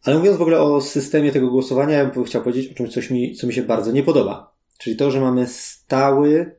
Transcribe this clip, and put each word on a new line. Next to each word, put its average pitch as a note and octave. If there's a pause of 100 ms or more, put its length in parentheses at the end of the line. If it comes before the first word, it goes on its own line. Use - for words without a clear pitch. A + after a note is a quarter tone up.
Ale D3
mówiąc F3+
w E3+
ogóle E3
o D3
systemie C#3+
tego B2+
głosowania, C3+
ja C#3
bym B2
chciał A2+
powiedzieć B2+
o -
czymś, A#2
coś -
mi, B2
co B2
mi A#2
się B2+
bardzo A2+
nie C#3
podoba. A#2+ (260)
Czyli A2
to, C#3
że C3+
mamy B2+
stały D3